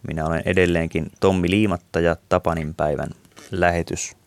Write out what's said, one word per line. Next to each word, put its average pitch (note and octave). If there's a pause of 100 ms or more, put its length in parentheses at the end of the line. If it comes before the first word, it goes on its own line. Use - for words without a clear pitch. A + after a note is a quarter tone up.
Minä D#2
olen D#2+
edelleenkin E2+
Tommi F#2
Liimatta G2
ja E2+ (120)
Tapanin E2+
päivän D2 (420)
lähetys F2 (100)